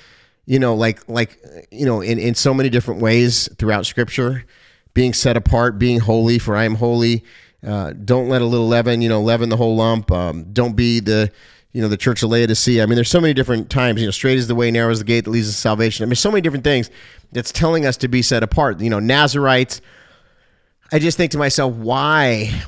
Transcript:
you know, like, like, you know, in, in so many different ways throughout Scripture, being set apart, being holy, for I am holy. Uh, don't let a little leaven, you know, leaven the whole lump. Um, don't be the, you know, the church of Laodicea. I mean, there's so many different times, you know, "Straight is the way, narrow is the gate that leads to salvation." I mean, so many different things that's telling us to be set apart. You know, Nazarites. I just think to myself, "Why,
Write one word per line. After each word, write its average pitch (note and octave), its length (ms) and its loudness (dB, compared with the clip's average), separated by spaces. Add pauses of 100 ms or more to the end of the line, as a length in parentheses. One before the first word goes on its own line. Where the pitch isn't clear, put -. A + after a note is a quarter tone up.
(440)
you C3+ 140 0
know, B2 160 2
like, A2 340 -2
like, A#2 320 -4 (300)
you B2+ 160 -4
know, A2+ 140 2
in, A2 180 -2
in A#2 160 -2
so C3+ 180 0
many C3+ 160 0
different A#2 320 -2
ways A#2 480 2 (100)
throughout G#2+ 280 -2
Scripture, B2 580 -4 (500)
being B2+ 180 2
set A#2+ 240 0
apart, A#2 420 0
being A#2+ 220 2
holy, A2+ 380 2
for A2 180 -2
I A2 80 0
am A2 120 0
holy. A#2 460 0 (440)
Uh, G2+ 260 -4
don't B2 380 -2
let B2+ 100 2
a A#2+ 60 0
little A#2 200 0
leaven, A#2 360 2
you A#2 80 2
know, A2 100 2
leaven A#2 300 0
the A2 80 2
whole A2+ 180 2
lump. A2+ 340 2
Um, F2 340 -2 (100)
don't A#2+ 200 0
be A#2 260 2
the, G#2+ 300 0 (420)
you A#2 100 -4
know, A2 60 0
the G#2 100 -2
church A#2 240 -2
of A2+ 80 0
Laodicea. A2+ 520 2
I G#2+ 40 2
mean, A2+ 80 0
there's A#2 160 0
so F3 100 4
many D#3+ 140 2
different B2 340 -2
times, B2 320 0
you A2+ 60 -2
know, G2+ 40 -4
"Straight C3 280 0
is A#2+ 100 -2
the A#2+ 60 -2
way, A#2 160 0
narrow A#2 200 0
is A2+ 100 -2
the G#2 40 -8
gate A#2 200 0
that G#2+ 60 -6
leads A2 180 0
to G#2+ 40 -6
salvation." A2 500 -2
I G#2+ 40 -2
mean, A#2+ 80 0
so G3+ 160 0
many G#3 100 2
different C#3+ 240 -2
things C3+ 260 0 (420)
that's A#2+ 200 -6
telling E3 320 0
us C3 140 0
to B2+ 100 -2
be B2 140 0
set A2+ 200 0
apart. A2+ 380 -2
You A2+ 80 -2
know, G#2+ 120 0
Nazarites. C3 800 0 (1080)
I D#3 60 2
just D#3 200 2
think E3+ 140 0
to D3+ 60 -2
myself, C#3 360 0
"Why, A#2+ 920 0